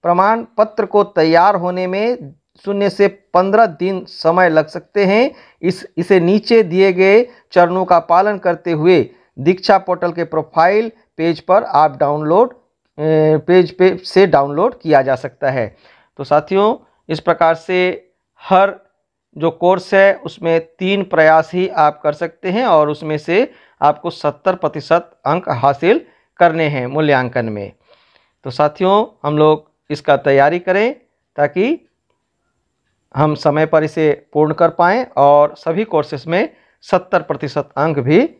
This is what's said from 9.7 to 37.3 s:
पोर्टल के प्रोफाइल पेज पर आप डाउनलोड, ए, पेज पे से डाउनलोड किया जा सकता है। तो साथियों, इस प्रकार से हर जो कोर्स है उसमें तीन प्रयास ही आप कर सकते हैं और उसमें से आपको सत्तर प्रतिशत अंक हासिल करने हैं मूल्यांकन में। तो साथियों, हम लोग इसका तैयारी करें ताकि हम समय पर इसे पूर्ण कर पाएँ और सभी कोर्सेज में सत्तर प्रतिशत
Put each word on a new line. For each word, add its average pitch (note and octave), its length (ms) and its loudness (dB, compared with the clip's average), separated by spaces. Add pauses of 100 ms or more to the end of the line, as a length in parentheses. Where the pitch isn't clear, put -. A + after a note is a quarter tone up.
पोर्टल F3 340 -6
के E3+ 120 -6
प्रोफाइल E3+ 680 -2 (240)
पेज E3 240 -4
पर - 240 2
आप C#3+ 320 0
डाउनलोड, D3+ 580 0 (440)
ए, D#3 480 2
पेज F3 300 2
पे F#3 200 2
से F#3+ 300 2
डाउनलोड D3 540 -2
किया D3 220 2
जा C3 120 -2
सकता C3 360 -6
है। A#2+ 260 -6 (400)
तो C#3 80 -10
साथियों, F#3+ 600 0 (220)
इस D#3+ 120 -6
प्रकार E3 360 0
से F3+ 220 -6 (640)
हर F#3+ 320 2 (600)
जो D#3+ 160 -2
कोर्स F3+ 420 -2
है G3 220 4
उसमें E3 520 -4
तीन G3 360 -4
प्रयास D#3+ 500 2
ही F3+ 140 -2
आप D3+ 340 -2
कर D3+ 120 -2
सकते E3+ 360 -10
हैं A3+ 160 -2
और D3+ 240 2
उसमें D3+ 280 -6
से G3 320 -2 (300)
आपको D3+ 320 -2
सत्तर D#3 440 -4
प्रतिशत D#3+ 540 -4 (160)
अंक E3+ 280 -4
हासिल C#3+ 500 0 (360)
करने E3 260 2
हैं C3+ 220 -6
मूल्यांकन C3 580 -2
में। G#2 260 -10 (720)
तो C3+ 60 -12
साथियों, F#3 560 0 (160)
हम D3+ 160 -4
लोग D3+ 320 2 (200)
इसका C#3+ 280 0
तैयारी C#3+ 420 2
करें G3 340 -2 (440)
ताकि F#3 400 -2 (1400)
हम D3+ 220 0
समय D#3 300 0
पर D#3 180 2
इसे D3+ 260 -2 (220)
पूर्ण D3+ 220 0
कर E3 160 2
पाएँ F#3+ 340 0 (120)
और D3 400 4
सभी E3+ 300 -4
कोर्सेज D3 400 -6
में F#3 220 -2 (360)
सत्तर F3+ 380 -2
प्रतिशत C#3+ 540 -8